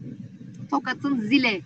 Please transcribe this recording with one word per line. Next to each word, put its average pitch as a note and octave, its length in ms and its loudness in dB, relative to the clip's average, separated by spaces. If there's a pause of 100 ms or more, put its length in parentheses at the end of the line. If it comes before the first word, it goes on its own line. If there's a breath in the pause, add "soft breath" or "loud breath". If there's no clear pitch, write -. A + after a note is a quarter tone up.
(720)
Tokat'ın C4+ 500 0
Zile A3 460 4